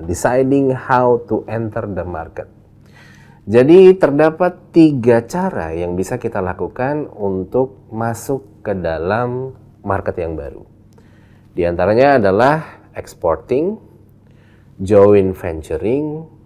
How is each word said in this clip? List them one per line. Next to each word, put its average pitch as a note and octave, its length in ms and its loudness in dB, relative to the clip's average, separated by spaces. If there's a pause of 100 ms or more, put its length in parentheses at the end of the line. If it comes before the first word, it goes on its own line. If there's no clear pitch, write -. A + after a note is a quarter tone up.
deciding C3 640 -2
how B2 560 0
to - 240 -6
enter A2 320 -8
the F2+ 240 -10
market. E2 400 -14 (960)
Jadi F3 560 8
terdapat D#3 720 0
tiga A#2+ 560 4
cara C3+ 480 -6
yang F2 240 -6
bisa F#2+ 160 -4
kita A2+ 240 -8
lakukan A2 720 -6
untuk G2+ 800 -4
masuk A2+ 720 -8
ke G#2+ 80 -6
dalam G#2 800 -4 (320)
market G2 400 -4
yang D#2+ 160 -8
baru. C2+ 240 -16 (880)
Di E2+ 160 -2
antaranya G#2+ 560 2
adalah B2 560 0 (140)
exporting, B2+ 840 -4 (1000)
joint G2 560 4
venturing, A2+ 960 -6 (160)